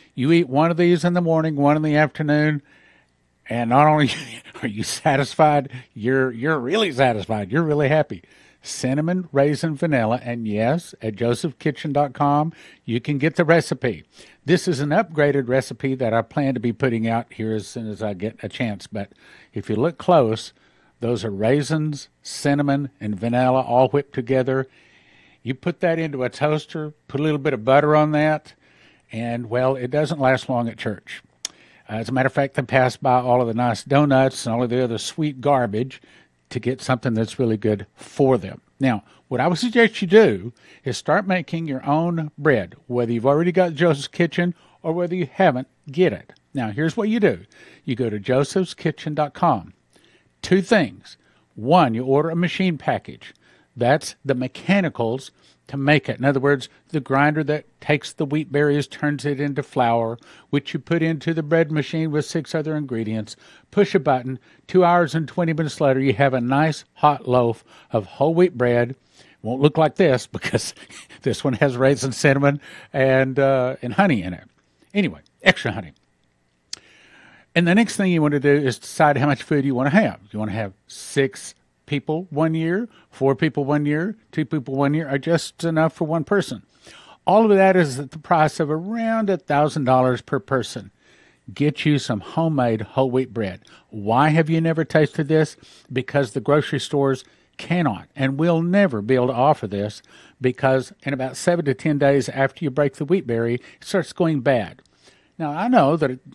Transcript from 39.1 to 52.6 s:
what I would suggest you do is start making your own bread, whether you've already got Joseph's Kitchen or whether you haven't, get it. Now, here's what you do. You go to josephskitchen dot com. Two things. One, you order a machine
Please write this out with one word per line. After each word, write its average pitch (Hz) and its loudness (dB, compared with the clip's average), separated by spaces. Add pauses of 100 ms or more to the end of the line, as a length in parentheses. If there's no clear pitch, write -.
what 123 -2
I 143 2
would 175 0
suggest 233 2
you 190 -2
do 131 4 (300)
is 123 -4
start 185 0
making 165 -2
your 131 -6
own 160 0
bread, 123 0 (120)
whether 120 -2
you've 117 -2
already 156 2
got 175 2
Joseph's 147 0
Kitchen 175 -2 (300)
or 165 -2
whether 175 -4
you 175 -4
haven't, 135 2 (240)
get 151 2
it. - -12 (220)
Now, 117 -4
here's 151 -2
what 214 -2
you 226 0
do. 143 2 (440)
You 131 -4
go 117 -2
to 104 -6
josephskitchen 147 -2
dot 151 -2
com. 113 -2 (680)
Two 190 2
things. 180 -2 (380)
One, 131 2
you 120 -4
order 139 2
a 165 -6
machine 175 -2